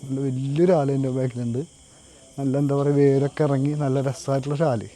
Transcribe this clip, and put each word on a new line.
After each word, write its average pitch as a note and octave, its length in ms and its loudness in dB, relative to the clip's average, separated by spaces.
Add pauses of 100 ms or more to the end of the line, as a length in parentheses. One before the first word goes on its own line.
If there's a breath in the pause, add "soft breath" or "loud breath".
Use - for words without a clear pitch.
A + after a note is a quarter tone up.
നല്ല C3+ 240 -6
വലിയൊരു C#3 520 0
ആല C#3 100 0 (100)
എൻ്റെ C3+ 180 0
ബാക്കിലുണ്ട്, B2 420 -2 (800 loud breath)
നല്ല C#3 140 -2 (100)
എന്താ C#3 180 0
പറയുക, C#3+ 220 2
വേരൊക്കെ C#3 460 2
ഇറങ്ങി C#3 240 0 (100)
നല്ല C3+ 260 0
രസമായിട്ടുള്ള C#3 480 -4 (160)
ആല്. A2 240 -4